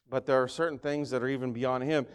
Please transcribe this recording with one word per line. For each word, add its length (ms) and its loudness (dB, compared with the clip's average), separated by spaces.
But 180 -2
there 160 6
are 60 2
certain 300 -2
things 320 -2
that 140 0
are 40 0
even 240 -2
beyond 320 0
him. 320 2